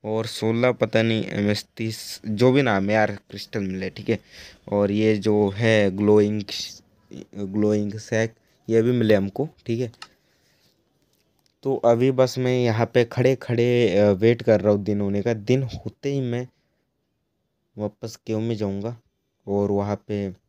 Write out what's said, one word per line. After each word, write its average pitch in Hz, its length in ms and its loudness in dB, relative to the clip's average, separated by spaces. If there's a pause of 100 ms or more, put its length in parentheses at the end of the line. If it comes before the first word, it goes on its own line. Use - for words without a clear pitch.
और 110 240 -4
सोलह 117 460 0
पता 113 280 0
नहीं 113 260 0
एमएस 104 380 -2 (120)
तीस, - 480 -10
जो 110 260 2
भी 139 100 2
नाम 101 280 2
है 107 60 2
यार, 107 160 2 (180)
क्रिस्टल 104 320 -12
मिले, 95 280 -6
ठीक 101 200 -10
है। 110 100 0 (500)
और 101 220 0
ये 107 260 2
जो 104 340 2
है 107 400 2
ग्लोइंग, 104 500 2 (960)
ग्लोइंग 104 640 -2
सैक, 113 360 -4 (320)
ये 113 140 4
भी 120 100 2
मिले 113 240 4
हमको, 98 340 -4 (160)
ठीक 117 140 -6
है। 120 120 -6 (1700)
तो 135 120 -2 (100)
अभी 117 280 4
बस 127 240 2
मैं 127 160 0
यहाँ 120 320 2
पे 120 200 2
खड़े 127 320 0
खड़े, 120 600 2
अ, 104 140 6
वेट 113 300 2
कर 107 200 4
रहा 104 120 4
हूँ 101 100 0
दिन 104 180 -2
होने 101 200 -2
का। 117 120 -2
दिन 120 320 -2
होते - 460 -10
ही 139 100 -4
मैं 123 260 -6 (1300)
वापस 107 420 -8
केव 107 220 -4
में 113 160 -2
जाऊँगा 104 420 -6 (500)
और 101 240 0
वहाँ 101 240 -2 (120)
पे 101 200 -6 (220)